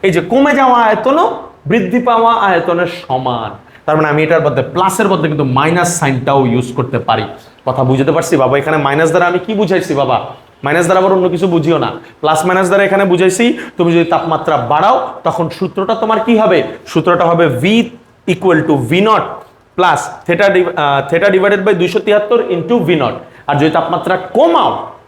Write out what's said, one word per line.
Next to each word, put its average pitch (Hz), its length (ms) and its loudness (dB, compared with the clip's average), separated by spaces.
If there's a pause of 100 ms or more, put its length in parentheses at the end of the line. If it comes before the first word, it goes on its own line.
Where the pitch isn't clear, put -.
এই 190 80 2
যে 165 100 0
কমে 262 340 2
যাওয়া 247 240 4
আয়তনও 240 640 0 (240)
বৃদ্ধি 190 320 0
পাওয়া 233 360 2
আয়তনের 175 520 0
সমান। 127 640 -6 (340)
তার 151 120 0
মানে 156 120 2
আমি 151 140 0
এটার 160 180 2
বদলে, 131 220 -2
প্লাসের 185 460 -2
বদলে 160 200 0
কিন্তু 151 160 -2
মাইনাস 165 540 0
সাইনটাও 135 480 0
ইউজ 123 260 -2
করতে 123 260 -4
পারি। 110 240 -2 (440)
কথা 131 180 -2
বুঝতে 135 280 2
পারছি 156 240 0
বাবা? 131 220 2
এখানে 147 180 -2
মাইনাস 147 320 0
দ্বারা 175 180 2
আমি 175 200 0
কি 226 80 -4
বুঝাইছি 175 400 0
বাবা? 127 320 0 (380)
মাইনাস 160 200 0
দ্বারা 185 160 2
আবার 190 120 2
অন্য 185 160 2
কিছু 180 200 -2
বুঝিও 160 300 2
না। 110 140 -2 (280)
প্লাস 156 260 0
মাইনাস 185 200 2
দ্বারা 196 180 2
এখানে 196 200 2
বুঝাইছি, 185 540 2 (180)
তুমি 170 160 2
যদি 165 120 4
তাপমাত্রা 160 520 -2
বাড়াও, 165 680 0
তখন 165 240 -2
সূত্রটা 190 460 -4
তোমার 214 260 -2
কি 226 180 2
হবে? 190 240 2 (240)
সূত্রটা 175 380 0
হবে 170 240 2 (140)
V 220 200 2 (500)
equal 175 240 2
to 156 160 0
V 127 180 -2
naught 196 320 2 (540)
plus 175 540 -2
theta 196 240 2
div-, 175 220 2
আহ, 139 380 0
theta 190 180 2
divided 196 340 2
by 208 60 2
দুইশো 180 260 0
তিয়াত্তর 214 520 0
into 185 340 0
V 147 40 -2
naught। 135 260 0 (320)
আর 143 100 -2
যদি 151 140 2
তাপমাত্রা 170 460 -2
কমাও 262 760 0 (180)